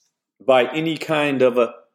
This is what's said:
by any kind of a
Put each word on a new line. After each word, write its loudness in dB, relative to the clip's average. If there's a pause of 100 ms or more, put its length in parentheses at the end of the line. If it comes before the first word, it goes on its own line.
(400)
by 2
any -4
kind -4
of 2
a 0 (200)